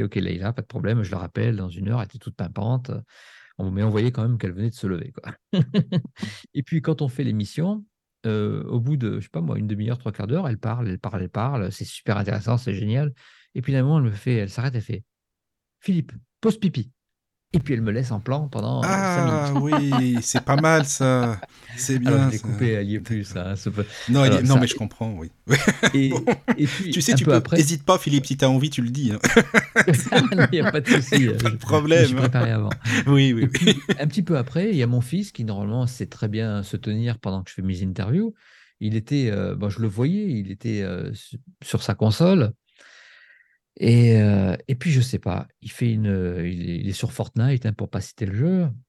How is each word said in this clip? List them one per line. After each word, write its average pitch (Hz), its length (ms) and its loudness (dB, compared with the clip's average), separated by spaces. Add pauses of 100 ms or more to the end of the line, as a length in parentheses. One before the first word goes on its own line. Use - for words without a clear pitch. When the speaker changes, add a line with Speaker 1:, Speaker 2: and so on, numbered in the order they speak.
Speaker 1:
ok, 101 120 -4
Leïla, 90 380 -4
pas - 100 -8
de - 40 -20
problème, 110 360 -2
je 90 80 -6
la 95 80 -6
rappelle 110 360 -2
dans 92 140 -6
une 95 200 -6
heure », 120 120 -2
elle 101 40 -8
était - 120 -16
toute - 180 -14
pimpante. 110 560 -6 (680)
On, 95 140 -4
mais 98 120 -2
on 110 60 2
voyait 107 220 2
quand 123 120 -2
même 120 140 0
qu'elle 101 140 -6
venait 101 200 -4
de - 40 -10
se - 120 -6
lever, 90 260 -6
quoi. - 200 -16 (200)
<laughs> - 1000 -2
Et 139 100 -4
puis 165 180 -4
quand 156 200 -2
on 147 60 -2
fait 127 160 -4
l'émission, 147 600 -4 (400)
euh, 107 400 -2
au 120 160 -2
bout 143 160 0
de, 104 220 -4
je 104 60 -10
sais - 60 -20
pas 160 100 -6
moi, 135 160 -2
une 107 100 -2
demi-heure, 107 320 -4
trois 113 120 -8
quarts 101 160 -8
d'heure, 156 220 -2
elle 110 80 -4
parle, 113 320 -4
elle 92 100 -6
parle, 98 220 -6
elle 92 80 -6
parle, 110 420 -4
c'est 104 140 -10
super - 320 -4
intéressant, 104 400 -2
c'est 185 160 -4
génial. 131 400 -2 (400)
Et 131 80 -6
puis 131 100 -4
d'un 135 120 2
moment, 151 160 2
elle 135 60 2
me 110 60 0
fait, 101 220 -2
elle 104 160 -2
s'arrête, 123 260 -4
elle 117 60 -4
fait, « 98 220 -8 (760)
Philippe, - 320 -2 (300)
pause 220 180 2
pipi. » 147 320 -2 (640)
Et 175 60 2
puis 139 140 -2
elle 113 80 0
me 110 100 0
laisse 123 200 -2
en 107 80 -4
plan 139 300 -4
pendant, 113 340 -4
euh, - 40 0
cinq - 20 2
Speaker 2:
Ah 170 640 0
Speaker 1:
minutes. 139 100 2
<laughs> 143 300 2
Speaker 2:
oui, 127 280 2
c'est - 220 -2
pas 135 140 2
mal 160 280 4
ça. 127 540 2 (380)
C'est 127 280 0
Speaker 1:
Alors, 117 140 4
Speaker 2:
bien, 135 80 6
Speaker 1:
je 127 60 2
l'ai 107 60 -4
Speaker 2:
ça. 110 100 -10
Speaker 1:
coupé, 113 220 0
elle 101 180 0
y 104 60 -2
est - 40 -4
plus, 104 340 -6
Speaker 2:
D'accord. 90 120 -6
Speaker 1:
ça, 92 60 -4
hein, 101 40 -4
c'est 101 160 -6
pas 101 120 -2 (260)
Speaker 2:
Non, 135 160 4
elle 127 80 6
y - 40 6
Speaker 1:
Alors, 127 100 2
Speaker 2:
non, 135 80 8
Speaker 1:
ça 127 40 8
Speaker 2:
mais 123 80 4
je - 80 -4
comprends, 110 380 -6
oui. 82 180 -10 (160)
<laughs> 139 460 2
Speaker 1:
Et, 135 160 4
Speaker 2:
Bon. 123 160 -2 (320)
Speaker 1:
et 147 80 2
puis, 185 260 -2
Speaker 2:
Tu 185 100 0
sais, - 120 2
Speaker 1:
un - 20 4
Speaker 2:
tu 127 80 4
Speaker 1:
peu 156 80 4
Speaker 2:
peux, 127 60 6
Speaker 1:
après 131 200 0
Speaker 2:
hésite 160 280 2
pas, 185 120 6
Philippe, 143 280 0
si 135 100 -4
t'as 135 120 4
envie, 131 220 2
tu 135 120 -4
le 117 80 0
dis, 127 240 0
hein. 107 100 -4
<laughs> - 640 2
Speaker 1:
<laughs> 190 640 4
Il 180 40 0
y 165 40 2
a 143 120 2
pas 151 100 0
de 127 80 0
souci, 147 260 2
Speaker 2:
Il 151 60 6
y 127 80 4
a - 20 2
Speaker 1:
euh, 107 60 -2
Speaker 2:
pas 113 120 0
de 107 60 -2
Speaker 1:
je, - 40 -8
Speaker 2:
problème. 156 400 4
Speaker 1:
je - 20 8
me 151 60 8
suis 127 80 0
préparé 123 360 2
avant. 107 180 0 (380)
Speaker 2:
Oui, 139 240 6
oui, 113 120 0
Speaker 1:
Et - 20 4
Speaker 2:
oui. - 20 4
Speaker 1:
puis, 175 300 2 (220)
un 143 80 0
petit 170 160 -2
peu 165 140 0
après, 165 340 -2
il 196 40 0
y 131 80 2
a 117 40 2
mon 123 140 2
fils 190 300 -4
qui, 117 140 -8
normalement, 107 420 -2
sait 120 200 -8
très - 200 -6
bien 107 360 -4
se 98 120 -8
tenir 110 440 -4
pendant 95 220 -6
que 92 100 -14
je - 40 -20
fais 95 60 -8
mes 92 220 -4
interviews. 110 500 -2 (480)
Il 107 160 -2
était, 123 340 -2
euh... 95 240 -2
bon, 101 140 -4
je 95 100 -6
le 113 80 0
voyais, 147 420 -2
il 104 220 -4
était, 104 300 -4
euh, 95 320 -6
su-, - 260 -16 (240)
sur - 200 -4
sa 101 120 -2
console. 135 560 4 (1300)
Et, 117 440 6
euh... 101 340 4 (140)
Et 135 60 0
puis, 160 160 0
je 131 100 6
sais 120 180 0
pas, - 280 -4 (140)
il - 80 -16
fait 120 220 -2
une, 107 160 0
euh, 90 400 -2
il 87 220 -6
est, 85 80 -4
il 98 120 -4
est 95 40 -2
sur - 180 -4
Fortnite, 120 540 -2
hein, 110 80 -2
pour 101 160 -8
pas 104 120 -6
citer - 240 -8
le 95 100 -4
jeu. 170 340 0 (200)